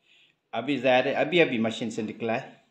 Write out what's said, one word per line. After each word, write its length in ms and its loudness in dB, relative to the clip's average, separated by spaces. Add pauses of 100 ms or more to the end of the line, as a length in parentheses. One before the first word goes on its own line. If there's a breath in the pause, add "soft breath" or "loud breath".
(540 soft breath)
अभी 240 -2
ज़ाहिर 300 4
है, 60 0
अभी 260 2
अभी 200 2
मशीन 300 -2
से 120 -6
निकला 320 -4
है। 380 -8